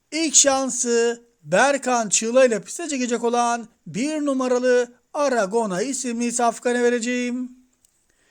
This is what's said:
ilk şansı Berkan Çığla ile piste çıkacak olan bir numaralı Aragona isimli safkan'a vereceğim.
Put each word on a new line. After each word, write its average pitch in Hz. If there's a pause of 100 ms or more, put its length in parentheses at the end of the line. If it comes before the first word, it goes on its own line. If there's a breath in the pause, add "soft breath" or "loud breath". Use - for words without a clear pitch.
(120)
ilk 311
şansı 240 (200)
Berkan 240
Çığla 233
ile 214
piste -
çıkacak 240
olan 240 (180)
bir 294
numaralı 247 (220)
Aragona 220
isimli 240
safkan'a 240
vereceğim. 247 (800 soft breath)